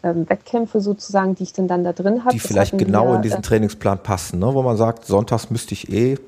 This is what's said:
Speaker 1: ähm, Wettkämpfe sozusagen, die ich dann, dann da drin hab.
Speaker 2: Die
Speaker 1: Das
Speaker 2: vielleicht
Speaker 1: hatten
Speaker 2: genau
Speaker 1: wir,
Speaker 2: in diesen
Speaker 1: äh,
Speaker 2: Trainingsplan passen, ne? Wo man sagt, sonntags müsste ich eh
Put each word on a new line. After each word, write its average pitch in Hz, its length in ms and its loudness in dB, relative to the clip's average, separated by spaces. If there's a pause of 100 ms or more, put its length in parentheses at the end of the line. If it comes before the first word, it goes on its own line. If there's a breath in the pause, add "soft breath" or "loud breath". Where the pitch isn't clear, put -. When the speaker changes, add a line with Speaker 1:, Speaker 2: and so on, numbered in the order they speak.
Speaker 1:
ähm, 170 260 0
Wettkämpfe 226 520 -2
sozusagen, 196 540 0
die 185 80 -6
ich - 100 -10
dann, 190 140 -2
dann 180 160 0
da 175 100 -2
drin 214 300 0
hab. 247 80 2
Speaker 2:
Die 233 60 2
Speaker 1:
Das - 100 -6
Speaker 2:
vielleicht 101 260 2
Speaker 1:
hatten 101 120 0
Speaker 2:
genau 104 240 4
Speaker 1:
wir, 120 60 4
Speaker 2:
in 110 80 2
diesen 104 160 -2
Speaker 1:
äh, - 20 -6
Speaker 2:
Trainingsplan 104 580 0
passen, 92 400 -4
ne? 120 140 2
Wo 135 80 2
man 120 160 0
sagt, 113 280 0
sonntags 110 440 0
müsste 113 240 -6
ich - 180 -10
eh 127 260 0 (100)